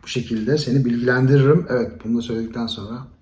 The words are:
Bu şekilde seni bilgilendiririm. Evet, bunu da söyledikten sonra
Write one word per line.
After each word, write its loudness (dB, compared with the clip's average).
Bu -14
şekilde -2
seni 2
bilgilendiririm. 4
Evet, -2
bunu -2
da -4
söyledikten -6
sonra -10